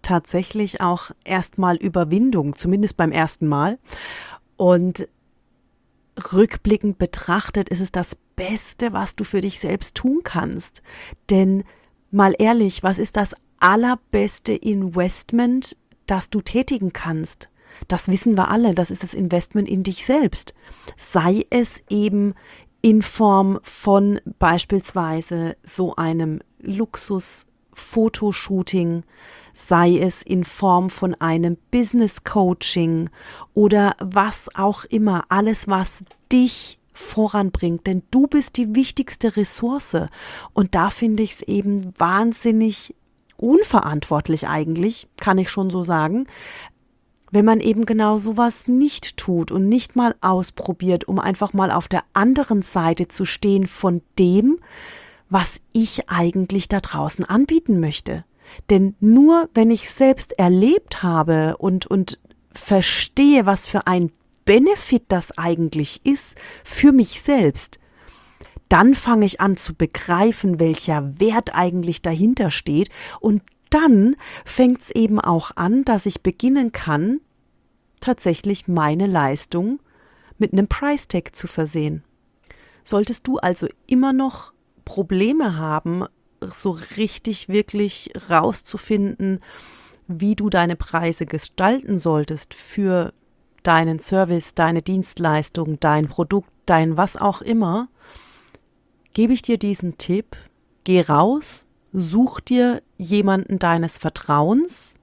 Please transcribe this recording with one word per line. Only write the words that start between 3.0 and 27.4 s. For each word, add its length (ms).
ersten 340
Mal. 320
Und 520
rückblickend 640
betrachtet 720
ist 120
es 120
das 240
Beste, 560
was 240
du 80
für 160
dich 180
selbst 380
tun 260
kannst. 600
Denn 340
mal 280
ehrlich, 460
was 140
ist 180
das 180
allerbeste 960
Investment, 1300
das 240
du 120
tätigen 500
kannst? 560
Das 200
wissen 300
wir 120
alle, 240
das 160
ist 120
das 120
Investment 540
in 140
dich 220
selbst. 500
Sei 540
es 380
eben 460
in 200
Form 600
von 580
beispielsweise 1200
so 340
einem 440
Luxus-Fotoshooting, 2500